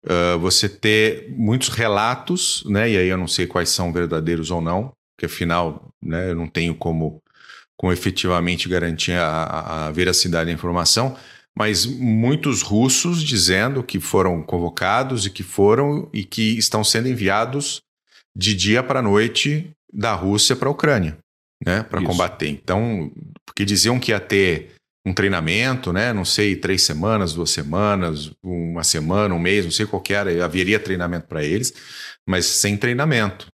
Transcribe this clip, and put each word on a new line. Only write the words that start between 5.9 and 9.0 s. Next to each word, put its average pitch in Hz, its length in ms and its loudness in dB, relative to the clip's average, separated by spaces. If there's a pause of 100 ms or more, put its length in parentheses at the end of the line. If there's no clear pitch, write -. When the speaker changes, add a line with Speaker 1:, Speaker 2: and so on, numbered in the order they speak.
Speaker 1:
né, 87 280 -4
eu 85 40 -2
não 82 140 -4
tenho 82 260 -2
como, 80 480 -4 (560)
como 92 140 0
efetivamente 90 760 0
garantir 85 440 -2